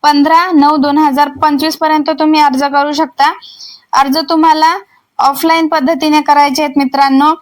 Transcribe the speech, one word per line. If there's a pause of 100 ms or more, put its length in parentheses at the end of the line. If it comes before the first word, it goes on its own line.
पंधरा
नऊ
दोन
हजार
पंचवीस
पर्यंत
तुम्ही
अर्ज
करू
शकता. (600)
अर्ज (120)
तुम्हाला (400)
ऑफलाईन
पद्धतीने
करायचे
आहेत
मित्रांनो. (120)